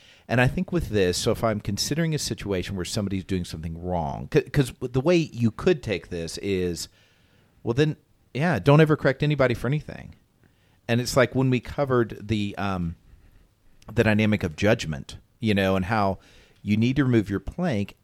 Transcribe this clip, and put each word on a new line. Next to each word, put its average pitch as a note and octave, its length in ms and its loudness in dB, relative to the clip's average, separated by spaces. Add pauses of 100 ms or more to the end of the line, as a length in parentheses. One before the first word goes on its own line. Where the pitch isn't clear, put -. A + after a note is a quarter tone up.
(300)
And A#2+ 100 2
I B2 60 4
think F3+ 240 -2
with E3+ 200 -2
this, F#2+ 280 2
so A#2 140 0
if A2+ 100 -4
I'm A2 160 0
considering D3+ 560 -2
a C#3+ 40 -2
situation G2 580 -4
where F2 80 -4
somebody's G2 400 -4
doing F#2 200 -2
something E2 380 -10
wrong, D#2 500 -4
c-, D3+ 100 4
'cause C3+ 380 -2
the B2+ 200 -2
way F3 160 4
you A#2 340 0
could - 320 0
take G2 260 -4
this E2 300 -6
is, F2+ 500 -2 (760)
well, A#2 100 -2
then, D3+ 220 2 (360)
yeah, D3 280 -2
don't C#3+ 200 6
ever D#3 160 6
correct C3+ 280 0
anybody C3+ 300 2
for - 120 -4
anything. C#3 480 -6 (720)
And A#2 140 2
it's B2 160 -4
like B2 180 4
when C3 160 2
we B2+ 80 2
covered B2 580 0 (120)
the, G#2 300 -2
um, F2+ 360 -2 (1000)
the G#2+ 120 2
dynamic G#2+ 400 2
of D#2 100 -4
judgment, E2+ 600 0 (240)
you A2 120 0
know, F#2+ 220 4
and F#2 120 0
how G2+ 340 0 (420)
you G#2 140 2
need A#2+ 180 2
to C#3+ 100 2
remove A2+ 240 4
your G2 120 -2
plank B2+ 640 -4